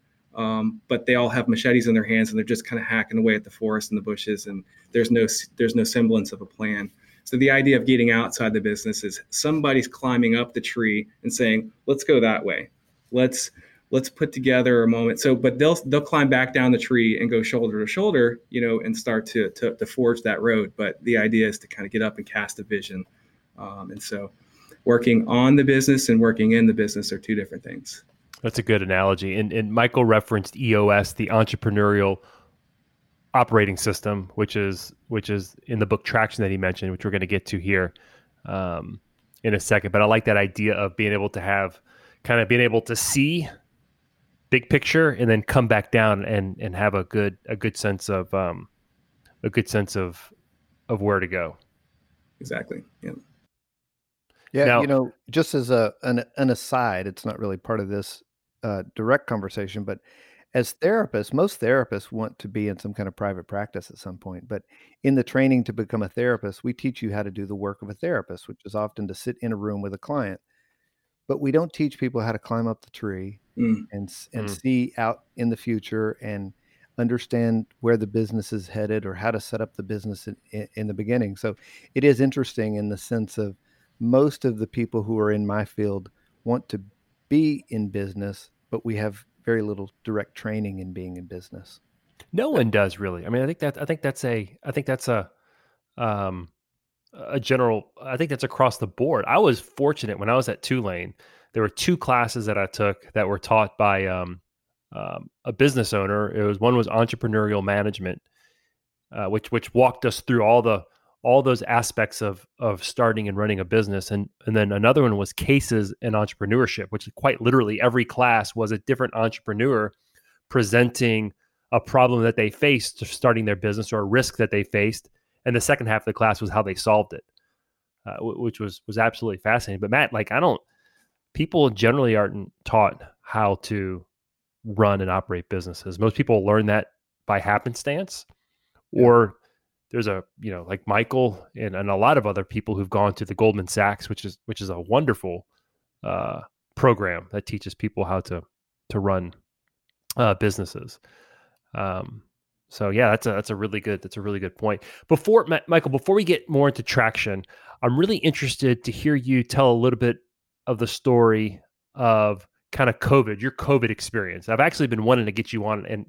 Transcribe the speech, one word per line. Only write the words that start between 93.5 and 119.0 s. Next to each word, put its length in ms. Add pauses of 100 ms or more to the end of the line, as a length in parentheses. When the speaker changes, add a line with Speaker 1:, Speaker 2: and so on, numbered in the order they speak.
Speaker 2:
that, 220
I 40
think 160
that's 240
a, 380
I 80
think 140
that's 220
a, 220 (680)
um, 520 (640)
a 260
general, 640
I 160
think 120
that's 140
across 340
the 100
board. 400
I 100
was 240
fortunate 580
when 100
I 60
was 140
at 120
Tulane, 520 (400)
there 100
were 60
two 260
classes 520
that 100
I 80
took 480
that 160
were 100
taught 380
by, 300
um, 340 (520)
um, 360 (160)
a 80
business 400
owner. 400
It 120
was, 140
one 160
was 120
entrepreneurial 760
management, 580 (880)
uh, 160
which, 240
which 220
walked 320
us 140
through 240
all 180
the, 220 (400)
all 180
those 220
aspects 580
of, 240 (140)
of 240
starting 460
and 80
running 220
a 60
business. 460
And, 180 (160)
and 100
then 160
another 300
one 160
was 160
cases 680
in 120
entrepreneurship, 760
which 260
quite 260
literally 400
every 240
class 500
was 160
a 80
different 360